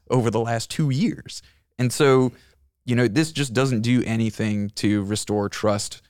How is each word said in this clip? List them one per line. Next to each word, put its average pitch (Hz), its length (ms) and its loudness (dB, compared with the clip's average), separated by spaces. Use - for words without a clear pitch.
over 120 200 2
the 110 100 0
last 113 300 -4
two 151 200 -2
years. - 520 -4
And 123 140 0
so, 131 400 4
you 120 100 0
know, 120 100 4
this 156 260 0
just 143 200 -4
doesn't 123 300 0
do 123 240 2
anything 107 680 -2
to 104 280 0
restore 104 440 -2
trust - 600 -2